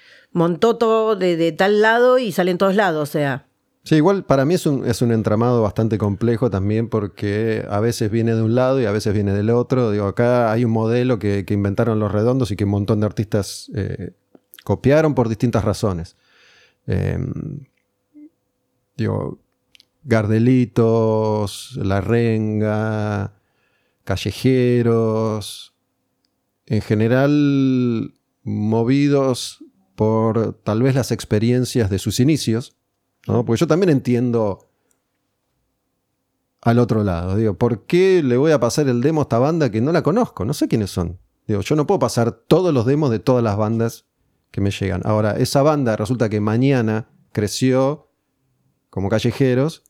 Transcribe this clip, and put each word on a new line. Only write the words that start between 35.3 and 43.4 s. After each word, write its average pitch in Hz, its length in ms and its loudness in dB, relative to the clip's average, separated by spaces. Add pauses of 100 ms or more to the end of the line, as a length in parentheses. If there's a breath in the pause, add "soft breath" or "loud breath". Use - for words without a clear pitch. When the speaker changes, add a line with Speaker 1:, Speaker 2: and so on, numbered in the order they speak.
Speaker 2:
al 117 180 4
otro 110 240 2
lado, 90 320 -2
digo, 107 200 0
¿por 117 300 -2
qué 185 380 2
le 123 140 2
voy 151 160 4
a 127 80 2
pasar 139 260 0
el 120 140 0
demo 156 180 0
a 139 40 0
esta 117 160 0
banda 147 320 0
que 107 100 -2
no 143 100 0
la 165 120 0
conozco? 190 420 -2
No 127 80 -2
sé - 160 -4
quiénes 107 200 0
son. 87 300 -6 (280)
Digo, 104 120 -2
yo 147 160 -2
no 151 100 0
puedo 202 140 0
pasar 117 320 0
todos 175 420 0
los 117 120 2
demos 143 260 0
de 110 80 -2
todas 123 240 2